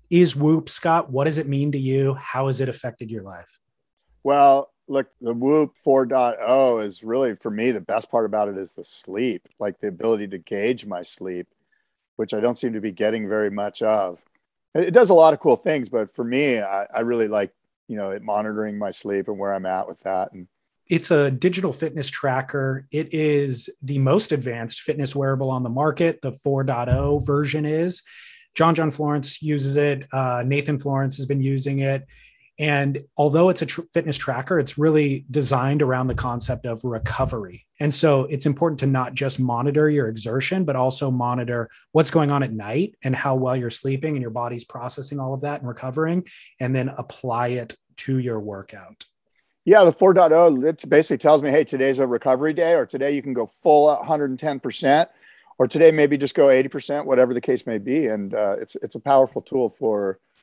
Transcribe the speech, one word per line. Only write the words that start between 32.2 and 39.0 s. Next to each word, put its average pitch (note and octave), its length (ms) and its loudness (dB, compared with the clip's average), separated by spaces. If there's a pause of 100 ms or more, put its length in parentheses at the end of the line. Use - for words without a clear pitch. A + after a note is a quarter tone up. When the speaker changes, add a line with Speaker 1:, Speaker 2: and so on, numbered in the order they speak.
Speaker 1:
And C#3+ 420 0 (180)
although D3+ 320 4
it's F3 140 0
a - 20 -4
tr-, - 160 -8 (120)
fitness D#3+ 220 -2
tracker, C3 440 -4
it's C3+ 180 -4
really D3 520 2
designed C3+ 520 0
around B2+ 260 0
the B2 80 -2
concept B2 500 -6
of A#2 200 -8
recovery. A2+ 800 -6 (160)
And D3 120 0
so C#3+ 320 4
it's C3+ 200 -4
important D3+ 340 0
to C3+ 60 -2
not C3 280 0